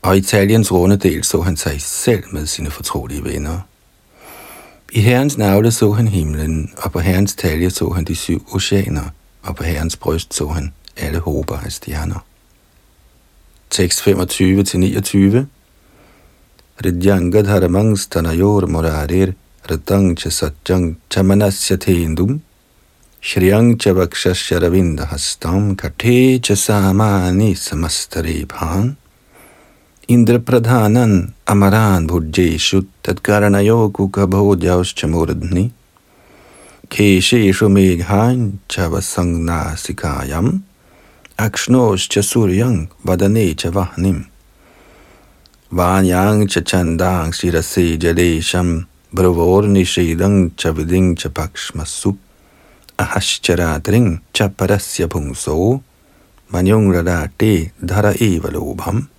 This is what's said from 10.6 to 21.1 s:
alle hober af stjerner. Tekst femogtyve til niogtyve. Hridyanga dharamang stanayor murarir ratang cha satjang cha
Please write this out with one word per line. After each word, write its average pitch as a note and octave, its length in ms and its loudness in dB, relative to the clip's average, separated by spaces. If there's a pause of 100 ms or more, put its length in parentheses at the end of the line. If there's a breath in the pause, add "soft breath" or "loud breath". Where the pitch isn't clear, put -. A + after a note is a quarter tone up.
alle D#2+ 220 -6
hober D2+ 400 -4
af - 120 -10
stjerner. D#2+ 540 -8 (1400)
Tekst - 320 -2
femogtyve F#2+ 640 2
til F#2 160 -2
niogtyve. G2+ 680 2 (1300 soft breath)
Hridyanga F2+ 640 2
dharamang F#2+ 580 2
stanayor F2 680 0
murarir E2 680 0 (380)
ratang F2+ 480 0
cha D#2 100 -6
satjang E2 680 -4 (120)
cha G2 120 0